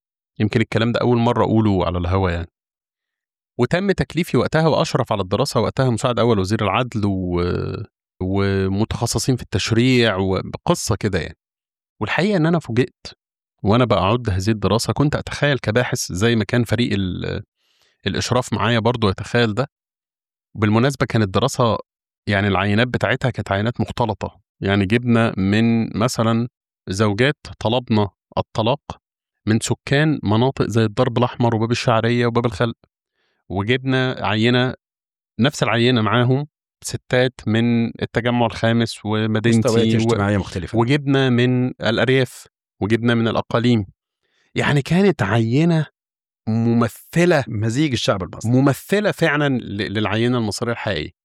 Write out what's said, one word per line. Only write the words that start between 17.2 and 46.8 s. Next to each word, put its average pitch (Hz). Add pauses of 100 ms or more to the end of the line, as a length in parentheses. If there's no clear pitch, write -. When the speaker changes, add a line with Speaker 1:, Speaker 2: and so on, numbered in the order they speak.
Speaker 1:
الإشراف -
معايا 113
برضو 113
يتخيل 110
ده. 120 (880)
بالمناسبة 113
كانت 110
دراسة 117 (500)
يعني 104
العينات 101
بتاعتها 120
كانت -
عينات 104
مختلطة، - (200)
يعني 101
جبنا 117
من 110
مثلًا 113 (420)
زوجات 107 (220)
طلبنا 110 (280)
الطلاق 117 (640)
من 110
سكان 143
مناطق 113
زي 113
الدرب 113
الأحمر 120
وباب 113
الشعرية 120
وباب 120
الخلق، 117 (760)
وجبنا 131 (120)
عينة، 123 (640)
نفس 139
العينة 117
معاهم 123 (360)
ستات 127 (140)
من 117
التجمع 120
الخامس 113
ومدينتي 110 (120)
Speaker 2:
مستويات 113
Speaker 1:
و-، 113
Speaker 2:
اجتماعية 104
مختلفة. 90
Speaker 1:
وجبنا 135
من 123
الأرياف 123 (340)
وجبنا 113
من 113
الأقاليم. 117 (720)
يعني 135
كانت 180
عينة 123 (600)
ممثلة، 117